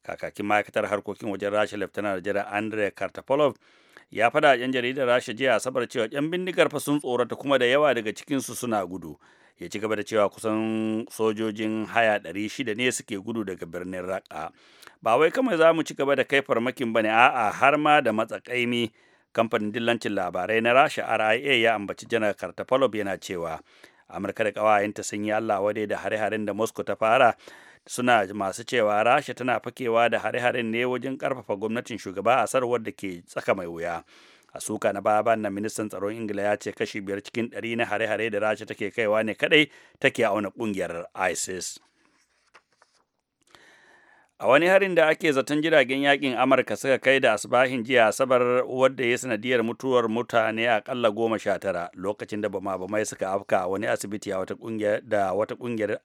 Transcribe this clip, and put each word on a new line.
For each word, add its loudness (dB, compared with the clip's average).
Kakakin -10
ma'aikatar 0
harkokin -6
wajen -4
Rasha, 0
Lieutenant -6
General -2
Andrei -2
Kartapolov, -2
ya 2
faɗa 6
a -4
yan -4
jaridar -2
Rasha 2
jiya 2
Asabar -2
cewa -2
yan -4
bindigar 0
fa -4
sun -2
tsorata, -2
kuma 0
da 2
yawa 4
daga -2
cikinsu -6
suna -2
gudu. -12
Ya -12
ci -10
gaba -2
da -6
cewa 2
kusan -4
sojojin -4
haya 2
ɗari -6
shida -6
ne 0
suke -8
gudu -6
daga -8
birnin -10
Raqqa. -8
"Ba 4
wai 6
kawai 0
za 8
mu 0
ci -8
gaba 2
da 0
kai 2
farmakin -2
ba 4
ne, 0
a'a, 6
har 4
ma 4
da 0
matsakaimi." -2
Kamfanin 0
dillancin -2
labarai -2
na 2
Rasha 4
R 0
I 4
A 2
ya 4
ambaci -10
Janar 0
Kartapolov -2
yana -4
cewa -6
Amurka -4
da 0
ƙawayenta 2
sun -6
yi -2
Allah 0
wadai 0
da -4
hare-haren -2
da -4
Moscow -4
ta -4
fara, 4
suna 2
masu -6
cewa 2
Rasha 2
tana -2
fakewa 0
da 0
hare-haren -2
ne -2
wajen -4
ƙarfafa -6
gwamnatin -6
shugaba 2
Assad, 0
wadda -2
ke -10
tsaka -2
mai -8
wuya. -6
A -14
suka -2
na -4
baya 4
bayan 2
nan, -2
ministan -4
tsaron -6
Ingila -6
ya 2
ce -8
kashi -6
biyar -6
cikin -6
ɗari -6
na 0
hare-hare -2
da -4
Rasha -2
take -8
kaiwa 0
ne -4
kaɗai 4
take 2
auna 0
ƙungiyar -6
isis. -8
A 0
wani 6
harin 4
da 6
ake 2
zaton 0
jiragen 2
yakin 2
Amurka 2
suka 0
kai 4
da 4
asbahin 0
jiya 6
Asabar, 2
wadda 2
ya 2
sanadiyar -2
mutuwar 0
mutane 0
akalla 0
goma 0
sha -2
tara, -4
lokacin -6
da -2
bama-bamai -4
suka -6
afka 0
a -4
wani -2
asibiti -6
a -4
wata -8
ƙungiyar, -4
da 0
wata -2
ƙungiyar -4